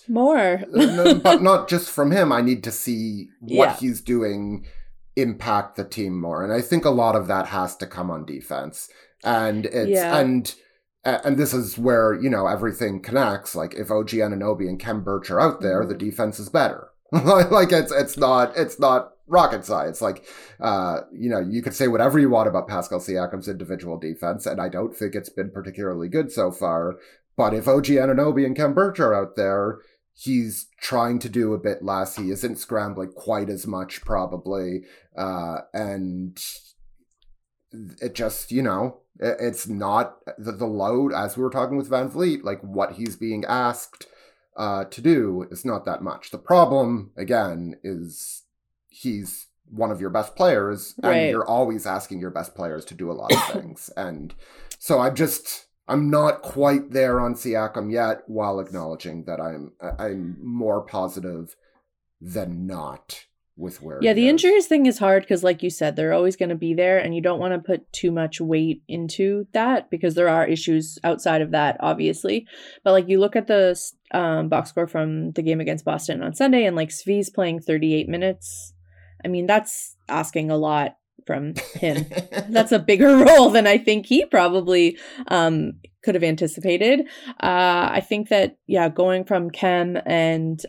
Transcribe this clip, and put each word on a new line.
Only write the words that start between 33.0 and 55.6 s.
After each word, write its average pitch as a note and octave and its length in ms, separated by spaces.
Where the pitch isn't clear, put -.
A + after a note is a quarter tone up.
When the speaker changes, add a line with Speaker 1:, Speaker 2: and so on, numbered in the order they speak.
Speaker 2:
quite G#2 380
as F#2+ 160
much, F#2 380
probably. F#2 800
Uh, E2+ 420
and F#2 680
it B2 140
just, - 380
you C3 100
know, A2+ 380
it, - 220
it's A#2 280
not G#2 500
the, G#2+ 140
the G#2+ 140
load, A2+ 460
as G2+ 240
we B2+ 60
were B2+ 80
talking C3 260
with C#3 120
Van C3 200
Vliet, D3+ 360
like, G2 180
what G2 300
he's G#2+ 240
being A2 300
asked, A#2+ 600
uh, G2+ 300
to - 140
do A2 500
is F2+ 140
not A2 200
that F#2 180
much. - 280
The - 80
problem, C3+ 800
again, F#2 680
is E2+ 580
he's G#2 580
one A2 220
of G2+ 80
your - 100
best G#2+ 240
players, G#2 680
and - 100
Speaker 1:
Right. D#3+ 180
Speaker 2:
you're A2+ 180
always A2+ 380
asking F#2+ 340
your F2+ 100
best E2 260
players D#2+ 300
to - 80
do E2+ 160
a D#2+ 40
lot - 180
of - 120
Speaker 1:
<coughs> - 80
Speaker 2:
things. - 440
And E2 380
so - 200
I'm C3 160
just, - 520